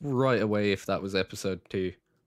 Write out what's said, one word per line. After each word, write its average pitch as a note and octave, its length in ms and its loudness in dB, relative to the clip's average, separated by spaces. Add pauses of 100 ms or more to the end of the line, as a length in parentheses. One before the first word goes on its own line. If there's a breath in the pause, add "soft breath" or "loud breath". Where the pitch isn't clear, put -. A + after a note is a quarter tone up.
right C3 420 2
away G#2 300 2
if - 140 -4
that G2 160 -2
was G2 120 -4
episode F#2+ 540 -2
two. F#2 240 -4 (340)